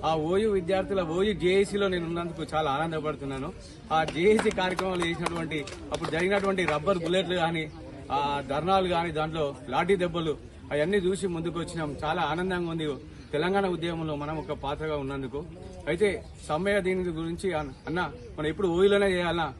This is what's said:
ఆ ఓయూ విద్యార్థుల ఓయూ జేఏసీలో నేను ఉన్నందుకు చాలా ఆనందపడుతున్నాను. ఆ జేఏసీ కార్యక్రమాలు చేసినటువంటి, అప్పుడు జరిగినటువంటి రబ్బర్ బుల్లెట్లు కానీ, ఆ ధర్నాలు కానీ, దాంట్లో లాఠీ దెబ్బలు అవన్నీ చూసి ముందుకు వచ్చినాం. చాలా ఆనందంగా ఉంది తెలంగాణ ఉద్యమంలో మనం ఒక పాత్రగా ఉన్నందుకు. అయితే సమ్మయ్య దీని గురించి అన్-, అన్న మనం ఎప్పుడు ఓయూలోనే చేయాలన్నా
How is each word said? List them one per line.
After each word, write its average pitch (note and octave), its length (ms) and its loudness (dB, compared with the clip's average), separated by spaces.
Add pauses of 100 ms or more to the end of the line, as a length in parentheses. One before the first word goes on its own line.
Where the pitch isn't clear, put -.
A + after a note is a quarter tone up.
ఆ D#3 120 2
ఓయూ F#3 340 2
విద్యార్థుల F#3+ 520 2
ఓయూ F3+ 300 2
జేఏసీలో G3 560 4
నేను F3+ 180 0
ఉన్నందుకు E3 360 -4 (120)
చాలా D#3 160 2
ఆనందపడుతున్నాను. D3 800 -2 (400)
ఆ D#3+ 120 6
జేఏసీ G#3 460 4
కార్యక్రమాలు F#3 560 0
చేసినటువంటి, E3 580 -2 (280)
అప్పుడు D3+ 180 -4
జరిగినటువంటి F#3+ 540 2
రబ్బర్ D#3+ 340 2
బుల్లెట్లు E3+ 380 0
కానీ, E3 280 0 (480)
ఆ C#3 80 2 (280)
ధర్నాలు F3+ 400 2
కానీ, E3+ 240 2
దాంట్లో D#3 320 0 (240)
లాఠీ E3+ 280 4
దెబ్బలు E3+ 360 0 (400)
అవన్నీ D#3+ 260 2
చూసి F#3 280 0
ముందుకు E3 340 -2
వచ్చినాం. D#3+ 300 -4 (140)
చాలా E3+ 180 0
ఆనందంగా F3 480 0
ఉంది D#3+ 160 -2 (460)
తెలంగాణ F#3 340 2
ఉద్యమంలో E3 500 -2
మనం D3 220 -4
ఒక D3+ 140 -6
పాత్రగా D3 440 -4
ఉన్నందుకు. C3+ 420 -4 (500)
అయితే F3 360 2 (240)
సమ్మయ్య G3 320 2
దీని F#3 220 0 (180)
గురించి E3+ 320 -2
అన్-, D3+ 200 -2 (140)
అన్న E3 140 -2 (360)
మనం D3+ 100 0
ఎప్పుడు D#3+ 220 2
ఓయూలోనే G3 380 6
చేయాలన్నా F3 400 2 (140)